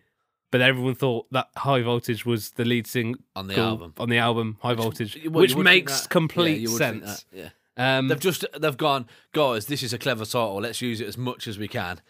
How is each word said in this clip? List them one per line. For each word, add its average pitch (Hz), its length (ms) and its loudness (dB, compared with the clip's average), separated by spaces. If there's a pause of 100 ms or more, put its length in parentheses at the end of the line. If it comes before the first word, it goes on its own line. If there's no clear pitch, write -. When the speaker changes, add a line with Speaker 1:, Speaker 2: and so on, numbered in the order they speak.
(520)
Speaker 1:
but 123 80 4
everyone 127 340 4
thought 120 380 0
that 127 240 -2
High 135 260 0
Voltage 117 420 -2
was 117 280 -2
the 117 120 -2
lead 117 220 0
sing- 120 300 -4 (180)
Speaker 2:
On 95 140 -10
the 98 60 -6
Speaker 1:
single 113 160 2
Speaker 2:
album. 85 280 -8
Speaker 1:
on 120 120 -4
the 117 80 4
album 113 420 0
High 123 140 -2
Speaker 2:
Which, 110 40 -4
Speaker 1:
Voltage, 113 460 -4
Speaker 2:
well, 160 180 2
Speaker 1:
which 190 80 6
Speaker 2:
you 131 60 0
would 185 100 4
think 180 200 8
Speaker 1:
makes 135 160 -2
Speaker 2:
that. - 80 -8
Speaker 1:
complete 170 420 2
Speaker 2:
Yeah, 156 60 0
you 113 140 -2
would 117 60 -2
think 113 260 -2
Speaker 1:
sense. 104 280 -12
Speaker 2:
that, 90 40 -18
yeah. 85 120 -12 (280)
Speaker 1:
Um, 131 320 2
Speaker 2:
They've 147 120 0
just, 185 240 0 (160)
they've 151 160 0
gone, 135 300 0 (260)
"Guys, 127 320 2
this 139 180 -4
is 120 120 -4
a 117 40 -6
clever 113 280 -2
title. 110 340 -2
Let's 117 220 -6
use 117 180 -2
it 110 60 -6
as 101 100 -10
much 123 300 -8
as 107 120 -8
we 104 80 -6
can 90 320 -6 (100)